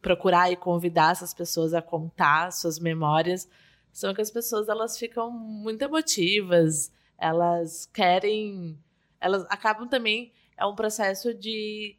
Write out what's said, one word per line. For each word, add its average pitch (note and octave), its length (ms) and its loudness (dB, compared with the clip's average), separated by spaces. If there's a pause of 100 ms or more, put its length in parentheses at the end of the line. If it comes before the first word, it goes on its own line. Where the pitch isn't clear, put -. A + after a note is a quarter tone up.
procurar F3+ 500 4
e F3+ 60 0
convidar E3+ 560 2
essas F3+ 200 -8
pessoas E3 400 -2
a E3 80 2
contar E3 720 0
suas D#3+ 260 -4
memórias D#3+ 720 0 (420)
são G3 220 -6
que G3+ 60 -6
as G#3+ 100 -2
pessoas, A3 380 -4
elas A3+ 300 -2
ficam A#3 340 -6
muito A3 500 -8
emotivas, F#3+ 1080 2 (260)
elas E3+ 680 0
querem, F#3+ 920 0 (440)
elas F#3+ 280 0
acabam G#3+ 380 -2
também, A#3+ 460 -2 (240)
é - 80 -2
um G3+ 100 -2
processo G#3+ 580 -2
de G#3+ 640 -8